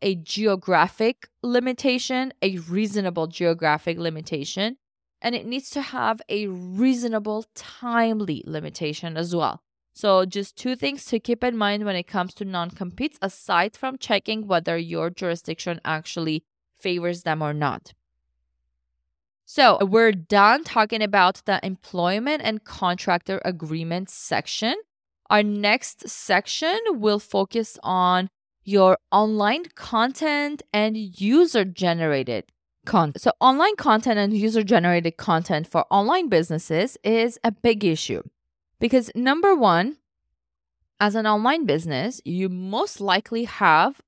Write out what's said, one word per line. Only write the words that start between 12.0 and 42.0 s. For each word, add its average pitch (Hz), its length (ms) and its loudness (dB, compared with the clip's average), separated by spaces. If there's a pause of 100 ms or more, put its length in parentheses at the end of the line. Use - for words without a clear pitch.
comes 185 280 -4
to 208 100 -10
non-competes, 180 760 -6
aside 190 520 -2
from 262 220 -8
checking 220 500 -2
whether 175 300 0
your 170 320 -4
jurisdiction 175 760 -6
actually 160 640 -4 (340)
favors 175 460 -4
them 156 180 -2
or 147 100 -2
not. 147 400 -6 (1500)
So 233 400 4
we're 220 280 4
done 202 500 4
talking 220 400 0
about 196 420 2
the 196 200 0
employment 190 800 -2
and 220 180 -2
contractor 185 840 -2
agreement 165 640 -6
section. - 640 -4 (520)
Our 214 140 4
next 208 640 -2
section 311 720 -2 (120)
will 214 280 0
focus 208 640 -4
on 180 480 2 (320)
your 190 340 6 (140)
online 214 540 2 (100)
content 294 880 -2 (100)
and 214 240 0
user-generated 180 1500 2 (420)
content. 160 340 2
So - 200 2
online 302 340 4
content 226 440 2
and 202 140 2
user-generated 196 840 2
content 165 500 0
for - 240 0
online 269 380 2
businesses 170 760 0
is 226 400 0
a 233 80 2
big 214 340 0
issue 156 380 0 (560)
because, 240 360 2
number 311 400 2
one, 220 420 2 (1040)
as 208 160 2
an 220 100 0
online 240 400 2
business, 160 580 -2